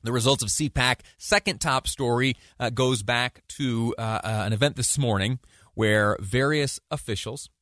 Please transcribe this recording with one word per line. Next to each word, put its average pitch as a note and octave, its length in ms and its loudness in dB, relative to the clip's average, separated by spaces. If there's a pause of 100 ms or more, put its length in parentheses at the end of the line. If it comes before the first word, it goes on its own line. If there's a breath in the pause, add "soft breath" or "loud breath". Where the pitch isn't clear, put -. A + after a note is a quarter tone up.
the A2+ 80 -4
results B2+ 300 2
of G#2 80 -4
C D3+ 200 0
pac. B2+ 340 2 (140)
Second - 420 0
top C3 280 0
story, B2 480 0 (240 loud breath)
uh, A#2+ 100 -2
goes B2 340 0
back A#2+ 460 -2
to, A#2 480 -2
uh, A2 260 -4
uh, G#2+ 220 -2
an A2 80 0
event C3+ 220 0
this - 220 -2
morning A#2 420 0 (340 soft breath)
where G#2+ 460 4
various C3+ 600 -2 (100)
officials A#2+ 600 -8 (120)